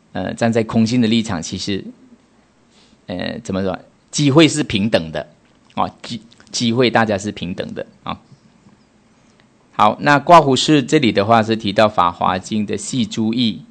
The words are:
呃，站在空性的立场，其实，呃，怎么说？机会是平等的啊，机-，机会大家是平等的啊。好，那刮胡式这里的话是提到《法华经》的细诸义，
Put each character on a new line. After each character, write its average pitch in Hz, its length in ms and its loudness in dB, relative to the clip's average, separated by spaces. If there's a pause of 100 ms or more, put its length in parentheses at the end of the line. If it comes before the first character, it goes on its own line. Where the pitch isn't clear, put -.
(140)
呃， 104 200 -6
站 117 180 0
在 113 120 0
空 113 240 0
性 123 140 0
的 113 60 2
立 113 140 2
场， 101 200 -6
其 - 160 -10
实， 95 260 -6 (1200)
呃， 87 360 -8
怎 95 100 -8
么 95 80 -2
说？ 95 160 -4 (320)
机 147 220 0
会 156 160 6
是 139 160 -4
平 110 260 -2
等 85 220 -2
的 78 160 -8 (480)
啊， 95 120 -2 (140)
机-， - 200 -12 (280)
机 117 240 -2
会 123 160 2
大 113 160 2
家 107 120 0
是 101 140 -6
平 90 220 -10
等 - 200 -10
的 - 120 -10 (180)
啊。 - 140 -10 (1500)
好， 107 300 2
那 143 180 4
刮 165 220 8
胡 139 140 2
式 147 260 2
这 131 180 0
里 120 120 2
的 98 140 2
话 113 180 4
是 110 120 -2
提 104 160 -4
到 107 160 4
《法 90 240 0
华 92 260 -2
经》 107 280 -4
的 98 120 -6
细 120 280 -4
诸 110 280 -2
义， 113 380 -2